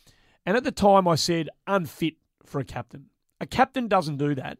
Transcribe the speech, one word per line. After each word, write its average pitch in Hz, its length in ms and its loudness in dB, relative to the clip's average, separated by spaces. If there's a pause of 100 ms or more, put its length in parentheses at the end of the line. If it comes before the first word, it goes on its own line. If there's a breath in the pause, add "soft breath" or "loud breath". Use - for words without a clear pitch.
(460 soft breath)
And - 120 0
at 254 80 -2
the 170 60 -2
time 196 360 4
I 165 80 4
said, 165 340 -2 (160)
"Unfit 165 500 -2 (280)
for - 160 -8
a 131 60 -6
captain." - 400 -14 (340)
A 185 60 -10
captain 254 420 0
doesn't 156 300 0
do 147 180 -2
that. 131 240 -8